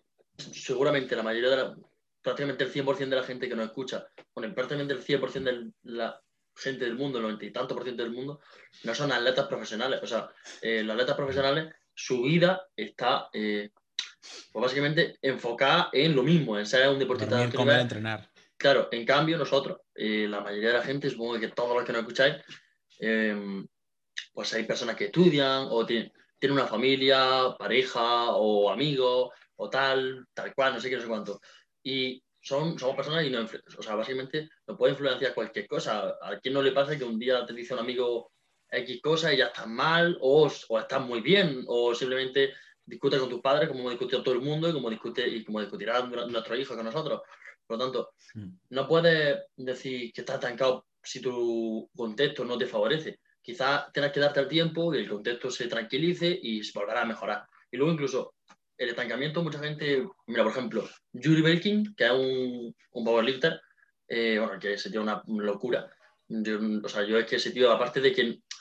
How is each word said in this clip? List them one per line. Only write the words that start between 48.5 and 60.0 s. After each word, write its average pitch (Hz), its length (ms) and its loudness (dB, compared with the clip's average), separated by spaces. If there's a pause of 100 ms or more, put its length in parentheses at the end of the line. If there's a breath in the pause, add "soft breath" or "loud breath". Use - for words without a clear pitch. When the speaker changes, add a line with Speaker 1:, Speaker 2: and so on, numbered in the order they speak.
Speaker 1:
no 135 180 -4
puedes 156 560 4 (120)
decir 127 560 -8
que 123 100 -12
estás 131 160 -6
estancado 127 500 0 (160)
si - 180 -12
tu 117 760 -2
contexto 123 500 -2
no 120 120 -4
te 127 80 -2
favorece. 117 540 0 (240)
Quizás 131 500 -2
tengas 143 180 0
que 143 80 -2
darte 143 200 4
el 135 80 2
tiempo 165 480 0
y - 20 0
el 101 120 -2
contexto 120 420 -4
se 123 160 -6
tranquilice 160 720 -2
y 110 220 -4
se - 160 -10
volverá 110 240 -2
a - 20 -2
mejorar. 104 400 -6 (240 soft breath)
Y 123 80 -10
luego 156 160 2
incluso 131 400 -4 (440)
el 123 120 -2
estancamiento, 123 520 -4
mucha 151 180 -4
gente, 147 460 0 (220)